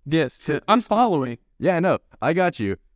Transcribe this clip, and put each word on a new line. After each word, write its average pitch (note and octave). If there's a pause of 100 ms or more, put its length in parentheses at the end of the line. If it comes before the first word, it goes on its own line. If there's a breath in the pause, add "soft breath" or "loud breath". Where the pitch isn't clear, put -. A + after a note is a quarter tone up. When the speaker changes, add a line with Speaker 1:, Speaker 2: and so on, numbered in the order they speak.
Speaker 1:
Yes. C#3+
Speaker 2:
So D3
Speaker 1:
I'm A3
following. F3 (180)
Speaker 2:
Yeah, E3+
no, E3 (240)
I C#3+
got F3
you. G2 (180)